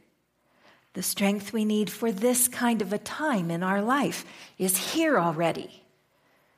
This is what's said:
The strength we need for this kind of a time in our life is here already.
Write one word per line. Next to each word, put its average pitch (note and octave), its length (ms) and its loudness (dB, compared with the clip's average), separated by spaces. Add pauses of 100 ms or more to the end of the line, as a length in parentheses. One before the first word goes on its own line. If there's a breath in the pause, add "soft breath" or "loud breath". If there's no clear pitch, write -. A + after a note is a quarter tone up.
(920 soft breath)
The F#3 100 -6
strength G3+ 480 0
we A3 140 0
need G#3+ 240 2
for - 200 -2
this A#3+ 380 2
kind A#3 340 0
of F#3+ 120 -2
a G#3 40 0
time G#3 540 -2
in E3+ 120 -2
our G3 180 2
life B3 420 0 (340 loud breath)
is - 360 0
here D#4 260 4
already. E3 640 -2 (760 soft breath)